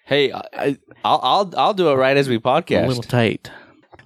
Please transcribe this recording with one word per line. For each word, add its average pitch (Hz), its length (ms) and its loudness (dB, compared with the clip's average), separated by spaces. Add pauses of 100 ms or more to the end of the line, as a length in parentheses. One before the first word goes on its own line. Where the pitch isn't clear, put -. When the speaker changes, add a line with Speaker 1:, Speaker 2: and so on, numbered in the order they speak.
Speaker 1:
Hey, 135 280 0
I, - 440 -6 (260)
I'll, 139 200 2
I'll, 165 340 0
I'll 147 160 0
do 180 180 2
it 139 40 2
right 131 200 2
as 139 140 2
we 117 100 0
podcast. 123 460 0
Speaker 2:
A - 40 -2
little 123 140 -4
tight. - 480 -2 (560)